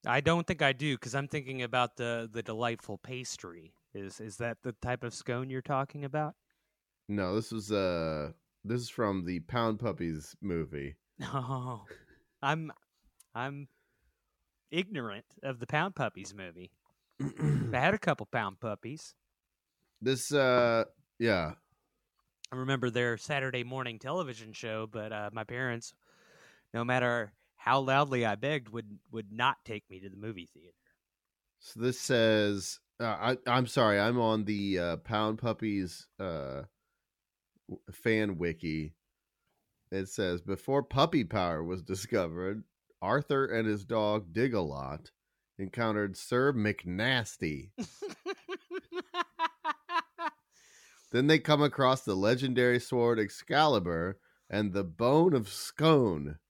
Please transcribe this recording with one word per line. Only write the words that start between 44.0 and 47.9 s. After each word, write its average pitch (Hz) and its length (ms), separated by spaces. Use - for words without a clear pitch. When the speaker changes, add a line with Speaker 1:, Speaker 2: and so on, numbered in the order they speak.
Speaker 2:
Dig-a-Lot 80 760
encountered 104 580
Sir 127 340
McNasty." 104 1300
Speaker 1:
<laughs> - 20